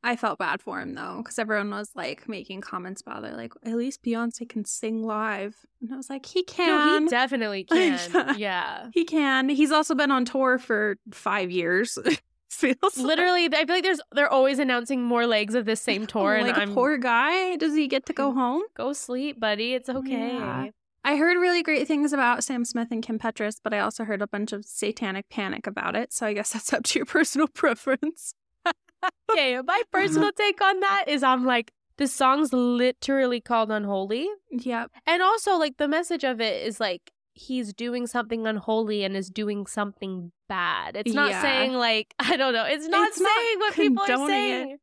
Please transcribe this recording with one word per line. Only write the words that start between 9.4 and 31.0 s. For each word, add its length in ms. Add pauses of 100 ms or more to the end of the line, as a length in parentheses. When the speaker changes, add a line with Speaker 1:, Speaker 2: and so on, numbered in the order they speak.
Speaker 1:
He's 200
also 240
been 160
on 140
tour 320
for 400 (160)
five 380
years. 520
<laughs> 460
Feels 480
like 0
Speaker 2:
Literally, 560
I 140
feel 100
like 80
there's, 160 (120)
they're 200
always 260
announcing 440
more 240
legs 280
of 120
this 160
same 240
tour, 280
and 140
Speaker 1:
Like, 80
Speaker 2:
I'm 160
Speaker 1:
poor 240
guy. 600
Does 180
he 120
get 200
to 80
go 180
Speaker 2:
Mm. 40
Speaker 1:
home? 260 (120)
Speaker 2:
Go 200
sleep, 440
buddy. 360
It's 160
okay. 480
Speaker 1:
Yeah. 300 (360)
I 120
heard 200
really 260
great 240
things 280
about 280
Sam 220
Smith 260
and 120
Kim 160
Petras, 440
but 120
I 60
also 240
heard 180
a 40
bunch 280
of 100
satanic 640
panic 380
about 280
it, 160
so 160
I 60
guess 220
that's 180
up 120
to 140
your 80
<laughs> 120
personal 300
preference. 840 (1000)
Speaker 2:
Okay, 320
my 220
Speaker 1:
<laughs> 60
Speaker 2:
personal 400
take 280
on 200
that 260